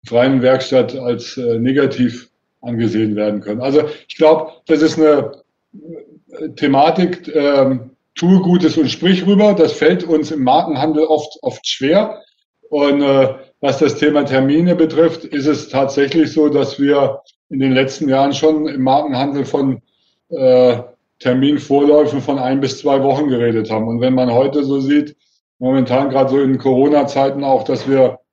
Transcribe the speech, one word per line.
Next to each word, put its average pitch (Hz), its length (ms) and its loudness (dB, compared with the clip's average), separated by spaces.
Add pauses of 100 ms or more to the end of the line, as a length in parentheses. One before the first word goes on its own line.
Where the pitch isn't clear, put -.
freien 127 340 2
Werkstatt 127 560 0
als, 123 400 -6
äh, 120 220 -2
negativ 127 720 -2 (320)
angesehen 110 540 -2
werden 104 260 -4
können. 104 180 -8
Also 139 220 2 (260)
ich - 80 -18
glaube, 156 360 2 (140)
das 156 140 0
ist 156 180 0
eine, 151 340 2 (960)
äh, - 260 -12
Thematik, 160 800 0
ähm, 139 560 0 (240)
tue 180 260 4
Gutes 175 360 2
und 147 140 0
sprich 180 360 0
rüber. 202 280 4
Das 165 180 2
fällt 175 320 0
uns 156 260 -2
im 147 140 -4
Markenhandel 151 600 0
oft, 151 380 -4
oft - 240 -8
schwer. 190 540 -2 (480)
Und, 143 340 0
äh, 139 320 2 (260)
was 135 180 -2
das 139 180 0
Thema 147 280 0
Termine 139 500 2
betrifft, 156 500 0
ist 139 220 -6
es 147 220 -2
tatsächlich 139 640 0
so, 151 160 2
dass 139 320 -2
wir 143 400 0 (280)
in 135 120 -8
den 135 120 0
letzten 135 360 -2
Jahren 135 240 2
schon 156 360 0
im 135 140 -4
Markenhandel 139 640 -2
von, 135 380 -4 (460)
äh, 127 500 2 (400)
Terminvorläufen 143 1040 2
von 139 160 -4
ein 135 220 -2
bis 135 180 -4
zwei 139 240 0
Wochen 139 260 0
geredet 117 420 -2
haben. 110 180 -4
Und 117 120 -4
wenn 127 140 0
man 127 180 0
heute 135 320 0
so 139 160 -2
sieht, 147 360 -2 (420)
momentan 131 500 0
gerade 131 220 0
so 139 100 2
in 135 160 0
Corona-Zeiten 139 880 0
auch, 135 200 0
dass 131 220 -4
wir 131 340 2 (120)